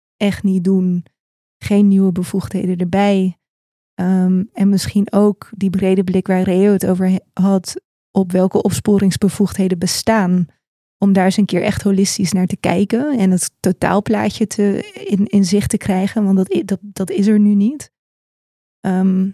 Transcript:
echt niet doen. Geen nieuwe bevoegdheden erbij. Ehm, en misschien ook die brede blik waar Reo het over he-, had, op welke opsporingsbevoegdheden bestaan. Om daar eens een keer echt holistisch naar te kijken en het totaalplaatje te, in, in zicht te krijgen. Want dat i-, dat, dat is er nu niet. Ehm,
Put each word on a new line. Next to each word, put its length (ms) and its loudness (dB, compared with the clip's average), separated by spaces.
echt 260 -2
niet 200 0
doen. 400 0
Geen 300 2
nieuwe 240 4
bevoegdheden 680 -4
erbij. 600 0
Ehm, 500 0
en 160 2
misschien 420 0
ook 400 0
die 180 -4
brede 340 0
blik 240 -2
waar 140 0
Reo 300 2
het 140 0
over 240 0
he-, 100 2
had, 380 0
op 200 0
welke 300 0
opsporingsbevoegdheden 1160 0
bestaan. 680 0
Om 160 2
daar 120 4
eens 120 2
een 80 4
keer 180 0
echt 180 -4
holistisch 500 0
naar 160 0
te 100 -6
kijken 600 0
en 140 2
het 280 -2
totaalplaatje 880 -2
te, 440 -4
in, 200 0
in 200 2
zicht 240 0
te 80 -2
krijgen. 460 -2
Want 140 2
dat 180 0
i-, 100 -2
dat, 160 -6
dat 280 -8
is 180 0
er 120 4
nu 160 4
niet. 360 -2
Ehm, 540 0